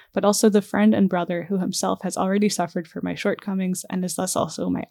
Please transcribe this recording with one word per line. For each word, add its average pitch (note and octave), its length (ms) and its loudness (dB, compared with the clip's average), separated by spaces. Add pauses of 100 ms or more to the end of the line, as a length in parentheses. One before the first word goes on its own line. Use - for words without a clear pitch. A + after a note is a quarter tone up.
(120)
but G3 140 0
also G#3 240 4
the G3+ 120 4
friend G#3 320 4
and G3+ 140 4
brother F3 360 -2
who F#3 160 -4
himself F#3+ 420 -2
has F3+ 160 -4
already G3+ 320 2
suffered F3 400 -4
for F3 120 -12
my F3 140 -4
shortcomings F#3+ 760 -4
and F#3 140 -4
is F3+ 120 -6
thus F#3 200 -4
also E3+ 340 -2
my - 220 -4